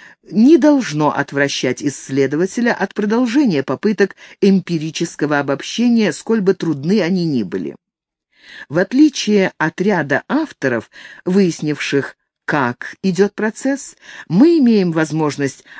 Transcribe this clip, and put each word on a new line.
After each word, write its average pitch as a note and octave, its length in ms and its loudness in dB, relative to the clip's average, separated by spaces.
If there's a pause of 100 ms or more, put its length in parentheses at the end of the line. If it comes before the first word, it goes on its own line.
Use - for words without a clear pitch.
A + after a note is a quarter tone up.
(240)
не A#3+ 340 4
должно F#3+ 540 2
отвращать C#3 720 -2
исследователя D3 880 -2
от - 200 -4
продолжения A3 680 0
попыток G3 520 -2 (260)
эмпирического D#3+ 1000 0
обобщения, G#3 720 0
сколь A3+ 280 -2
бы F#3+ 120 2
трудны E3 480 -2
они F3 240 -2
ни C3+ 180 -2
были. E2+ 320 -8 (920)
В C#3 80 -4
отличие G#3 800 2
от D#3+ 240 -2
ряда D#3 460 0
авторов, D3 640 -4 (340)
выяснивших, D#3+ 880 0 (300)
как B2+ 560 -4
идёт F#3+ 320 0
процесс, A#3+ 640 -6 (320)
мы D#4 300 4
имеем A3 320 4
возможность D3+ 720 -2 (160)